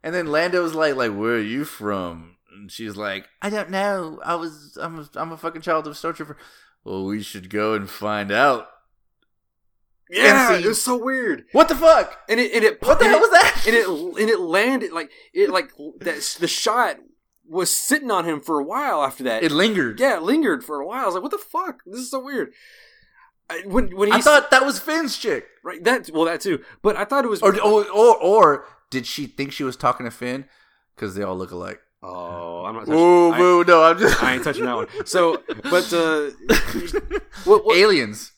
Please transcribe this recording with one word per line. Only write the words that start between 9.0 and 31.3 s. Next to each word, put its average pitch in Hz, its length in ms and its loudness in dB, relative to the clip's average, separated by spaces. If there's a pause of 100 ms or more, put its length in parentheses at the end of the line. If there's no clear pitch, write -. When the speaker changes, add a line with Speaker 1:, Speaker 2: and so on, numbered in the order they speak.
Speaker 2:
Yeah, 262 420 4
Speaker 1:
End 214 80 4
scene. 170 60 -4
Speaker 2:
it 202 40 2
was 220 120 -2
so 247 160 -2
weird. 240 540 -6
Speaker 1:
What 320 180 6
the 320 60 -2
fuck? 311 540 4
Speaker 2:
And 226 100 0
it, 247 160 0
and 226 100 2
it, - 160 2
Speaker 1:
What 494 200 4
the 466 60 6
Speaker 2:
and 392 80 6
Speaker 1:
hell 311 40 6
Speaker 2:
it, 427 100 6
Speaker 1:
was - 40 2
that? - 340 6
Speaker 2:
and 226 80 2
it, 214 140 2
and 202 420 -4
it 208 80 2
landed, 196 540 -2
like, 165 180 -10 (240)
it, 202 160 2
like, 180 220 -4 (260)
that, 151 400 -8
the 170 80 -2
shot 214 520 -2 (460)
was 170 300 -4
sitting 269 380 -2
on 180 120 -2
him 156 160 -4
for 156 200 -4
a 139 40 -4
while 208 380 -4
after 135 220 -6
that. 113 180 -2
Speaker 1:
It 160 80 0
lingered. 160 480 -2
Speaker 2:
Yeah, 240 200 0
it 160 40 -10
lingered 208 400 0
for 151 160 -12
a 143 80 -10
while. 247 160 -8
I 226 40 -4
was 180 80 -4
like, 185 100 -6
"What 294 80 -8
the 403 60 -8
fuck? - 460 -8
This 202 180 -16
is 247 100 -14
so 262 80 -6
weird." 254 320 -8 (1000)
I, 170 160 -10
when, 190 300 0
when 202 140 2
he 196 40 4
Speaker 1:
I 214 40 4
Speaker 2:
s- 247 60 0
Speaker 1:
thought 294 280 6
that 262 120 6
was 277 140 -4
Finn's 311 400 -4
chick. 156 280 -4 (180)
Speaker 2:
Right, 165 180 -14
that, 226 320 0
well, 160 120 2
that 165 140 -4
too. 165 220 -4 (200)
But 202 140 0
I 202 80 -4
thought 269 200 0
it 240 40 -2
was 208 140 -4
Speaker 1:
Or, 196 180 4
or, 208 300 4
or, 220 260 6
or 170 480 4 (260)
did 127 160 -6
she 143 200 -10
think 139 240 -8
she 139 140 -8
was 127 120 -4
talking 123 300 -2
to 113 60 -10
Finn? 127 320 -10 (520)
'Cause 98 200 -8
they 101 80 -4
all 92 120 -6